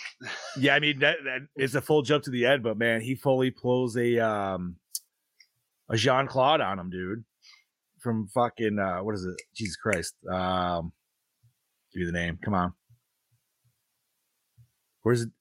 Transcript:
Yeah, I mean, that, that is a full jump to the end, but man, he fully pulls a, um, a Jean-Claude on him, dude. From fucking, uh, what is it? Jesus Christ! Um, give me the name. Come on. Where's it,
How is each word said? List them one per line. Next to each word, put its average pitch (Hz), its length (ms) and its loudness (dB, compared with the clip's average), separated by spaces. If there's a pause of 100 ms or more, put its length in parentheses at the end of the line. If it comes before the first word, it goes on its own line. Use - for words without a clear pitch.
(580)
Yeah, 139 160 4
I 147 60 4
mean, 147 200 0
that, 151 240 4
that 127 160 -6 (160)
is 135 200 -2
a 131 40 0
full 151 220 4
jump 147 220 2
to 139 60 -8
the 123 160 0
end, 131 180 4
but 110 120 0
man, 113 240 2
he 127 140 -4
fully 131 380 2
pulls 123 440 0
a, 120 220 2
um, 95 580 0 (1120)
a 113 80 0
Jean-Claude 135 640 4
on 98 200 -2
him, 90 100 -8
dude. 92 340 -6 (760)
From 110 280 -2
fucking, 113 520 0
uh, 92 180 -2
what 104 160 -4
is 92 100 -6
it? 90 160 -8 (140)
Jesus 95 220 -8
Christ! 92 380 -4 (140)
Um, 90 640 -2 (1000)
give 90 80 -6
me 87 60 -2
the 85 60 -4
name. 85 300 -2
Come 104 120 -2
on. 87 200 0 (2250)
Where's 117 200 4
it, 117 80 -6 (100)